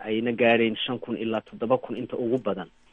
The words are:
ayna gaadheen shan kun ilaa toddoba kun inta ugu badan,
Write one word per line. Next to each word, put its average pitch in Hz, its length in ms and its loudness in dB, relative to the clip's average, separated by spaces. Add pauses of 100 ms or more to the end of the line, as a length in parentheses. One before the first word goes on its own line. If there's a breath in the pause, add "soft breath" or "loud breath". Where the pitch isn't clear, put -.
ayna 113 280 0
gaadheen 117 440 4
shan 123 220 -4
kun 110 180 -6
ilaa 110 240 -2
toddoba 113 380 0
kun - 180 -10
inta 120 200 -8
ugu 123 220 0
badan, 92 300 -4 (240 soft breath)